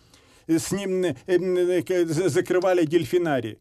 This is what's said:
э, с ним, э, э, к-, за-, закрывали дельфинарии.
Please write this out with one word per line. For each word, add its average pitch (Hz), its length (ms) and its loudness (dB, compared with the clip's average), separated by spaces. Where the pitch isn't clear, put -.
э, 160 100 2
с - 140 -4
ним, 185 320 -2
э, 170 100 -2
э, 180 560 0
к-, 180 240 0
за-, 165 220 0
закрывали 180 580 2
дельфинарии. 151 760 0